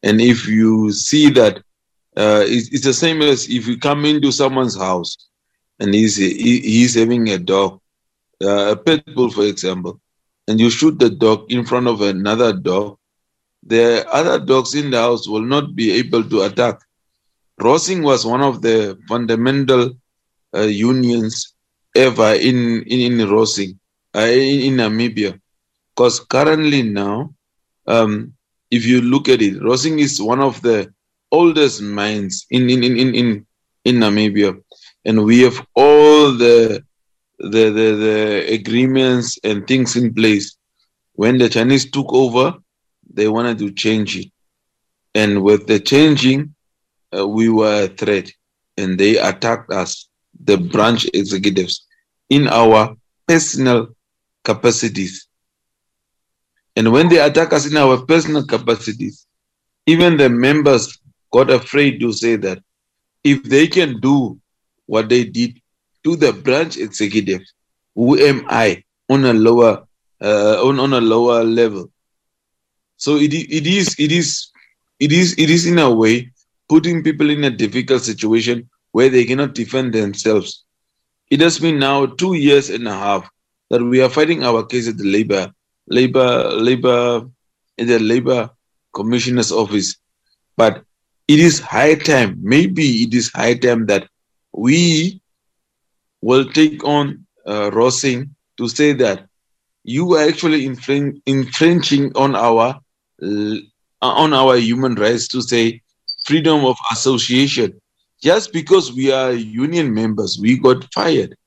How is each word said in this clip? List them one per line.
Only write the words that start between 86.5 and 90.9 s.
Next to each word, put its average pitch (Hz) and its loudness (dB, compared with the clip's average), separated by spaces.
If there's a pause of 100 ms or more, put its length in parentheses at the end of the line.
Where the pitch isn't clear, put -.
labor, 120 -2 (500)
in 117 -4
the 117 4
labor 120 -2 (440)
commissioner's 117 -4
office. 101 -4 (600)
But 113 0 (420)